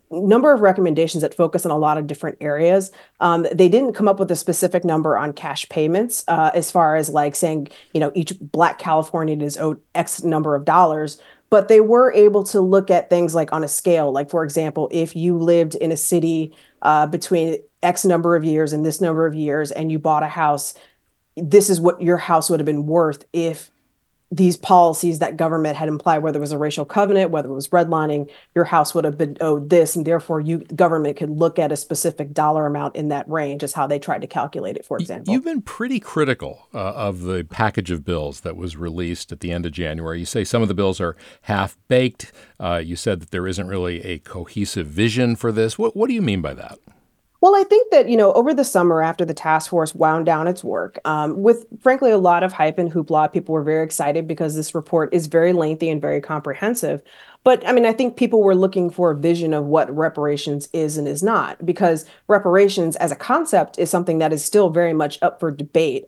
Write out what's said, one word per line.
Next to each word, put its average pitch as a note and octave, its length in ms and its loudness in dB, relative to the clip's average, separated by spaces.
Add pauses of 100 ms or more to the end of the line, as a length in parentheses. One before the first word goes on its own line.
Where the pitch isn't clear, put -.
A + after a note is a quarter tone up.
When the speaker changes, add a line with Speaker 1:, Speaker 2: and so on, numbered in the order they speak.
(120)
Speaker 1:
number G#3+ 400 4
of A#3+ 80 2
recommendations F3 600 2
that D3 120 -2
focus E3+ 320 0
on D#3+ 60 -2
a D3+ 60 0
lot D#3 200 0
of D3+ 80 -6
different D3 340 -10
areas. E3+ 520 2 (260)
Um, E3+ 340 2
they F3+ 160 6
didn't A#3 260 2
come G#3 120 0
up G3 140 2
with F#3+ 100 -2
a E3+ 60 -2
specific F3+ 480 -2
number D#3 340 2
on D3 140 -4
cash D3 360 -10
payments, F3 600 -2
uh, D#3 260 2
as E3 160 -2
far D#3+ 240 2
as, D#3 140 0
like, D3 260 0
saying, D#3 340 -4 (240)
you E3 60 -2
know, D3+ 160 0
each F3+ 240 -4
Black D#3+ 400 0
Californian D#3 640 -2
is D3 180 -6
owed D#3 220 -4 (160)
X E3+ 260 -4
number D#3 320 0
of C#3+ 100 -2
dollars. D#3 560 2 (280)
But G3+ 180 6
they A3 140 8
were A#3+ 320 6
able G#3 320 6
to G3 160 0
look F#3+ 320 4
at F3 180 2
things F3 240 2
like D#3+ 180 -2
on D#3 120 -2
a D3 40 -4
scale. D#3 440 2
Like, C#3+ 180 -4
for E3 140 -2
example, D#3 480 -2
if E3 240 -4
you E3+ 200 0
lived E3 380 2
in E3 160 -2
a E3 60 -2
city, D#3+ 580 -2 (280)
uh, D3+ 260 4
between E3 480 -2 (260)
X F3+ 220 0
number E3+ 320 2
of D#3 80 0
years D#3 280 0
and D3+ 140 -2
this D#3 140 -4
number E3 260 0
of D#3 80 -4
years, D3+ 380 -4
and D#3+ 180 -6
you D#3 80 -2
bought D3+ 240 0
a D3+ 60 -2
house, D3+ 460 -2 (600)
this F#3 320 4
is F3 120 2
what F3 200 2
your F3 180 2
house E3 320 0
would D#3+ 100 2
have D3 60 -4
been D3 200 -2
worth D#3 460 0
if E3 400 -6 (600)
these F3+ 240 4
policies E3+ 640 4
that - 180 -2
government D#3+ 400 -2
had D#3 120 -4
implied, D3+ 300 0
whether D3+ 200 -2
it - 20 -4
was D3 120 -6
a D3 60 -4
racial D3+ 260 -4
covenant, G3 480 2
whether D3 160 -2
it C3+ 40 -8
was C#3 180 -8
redlining, D#3 600 0 (240)
your F3 100 4
house D#3+ 300 2
would E3 100 0
have D3 140 -4
been D3 220 -4
owed D3 300 -2
this, E3 260 4
and D#3 100 -2
therefore D#3+ 340 -2
you, D#3+ 180 -2 (180)
government D#3+ 400 0
could D3+ 140 -6
look D#3+ 280 0
at D#3 140 0
a D3 40 -4
specific D3+ 560 -6
dollar D3+ 320 0
amount C#3+ 300 -4
in D3+ 140 -6
that C#3+ 200 -6
range D3 360 -6
is C3+ 80 -6
how C#3+ 160 -2
they D3 100 -2
tried C#3 220 -6
to - 80 -10
calculate A#2 480 -8
it, - 80 -14
for - 140 -6
Speaker 2:
Y-, - 40 -4
Speaker 1:
example. F#3+ 320 -6
Speaker 2:
you've C4 80 0
been D#4 200 -6
pretty B3 360 -6
critical, C3+ 720 -4
uh, G2 200 -6
of G2+ 300 -6
the F2+ 280 -4
package G#2+ 400 -4
of E2 140 -6
bills D2+ 380 -6
that E2 120 -10
was E2+ 220 -12
released E2+ 560 -8
at - 80 -14
the F2 100 -8
end F2 160 -6
of E2 60 -8
January. D#2+ 480 -8
You F2 60 -10
say A2 180 -4
some A#2 180 -2
of G#2+ 60 0
the G2 60 -4
bills F#2+ 260 -2
are E2+ 160 -6 (260)
half-baked. A#2+ 880 -4 (300)
Uh, F2 240 -2
you E2+ 100 -8
said F#2+ 240 -4
that D#2 140 -20
there F#2 160 -6
isn't F#2 180 -6
really F2+ 380 -6
a F2 160 -8
cohesive G2 680 -8
vision A2+ 480 0
for A#2 160 -4
this. A2+ 260 0
What, A3 200 -2
what G#3+ 100 0
do B3+ 80 0
you A3 80 -2
mean G2+ 180 0
by C#2+ 140 -6
that? - 240 -18 (640)
Speaker 1:
Well, F#4+ 140 8
I G4 80 4
think G#4+ 260 4
that, C#4+ 160 6
you A#3 120 2
know, G3 160 6
over A#3+ 180 4
the C4 140 0
summer E3+ 340 2
after E3 240 0
the E3 80 -4
task D#3 380 -2
force D#3+ 240 -2
wound D#3+ 320 2
down D#3+ 200 2
its F3+ 160 -4
work, - 440 -6
um, D#3 340 -2
with, A#3 240 4 (160)
frankly, C4 300 2
a G#3+ 80 4
lot F3 240 4
of F#3 100 -2
hype D#3+ 260 -2
and E3+ 140 -2
hoopla, D#3 400 0
people D#3+ 220 -4
were D#3 80 0
very D#3 200 0
excited D#3 460 -4
because D#3 260 -4
this D#3 200 -6
report D#3+ 400 -2
is E3+ 120 -2
very E3 280 2
lengthy D#3+ 340 -2
and D3+ 140 -2
very D3 180 -2
comprehensive. D3 800 -4 (420)
But, B3+ 240 4
I A3 60 0
mean, B3+ 140 4
I - 80 2
think B3 240 -2
people A#3 240 2
were G3 120 6
looking F#3 360 0
for E3+ 220 0
a D3 40 -6
vision E3 380 0
of D3 100 -2
what D3 320 0
reparations D3 800 -4
is D#3 240 -4
and D3 100 -4
is C#3+ 140 -6
not, G3 420 -2
because E3+ 400 0 (240)
reparations F#3+ 680 2
as E3 140 -2
a C#3 60 -6
concept B3 640 0
is E3 100 0
something F3 300 -2
that D#3 120 2
is D3+ 140 -4
still G#3 240 4
very E3+ 240 0
much D3+ 300 -2
up E3+ 180 0
for E3 100 -2
debate, C#3+ 580 -2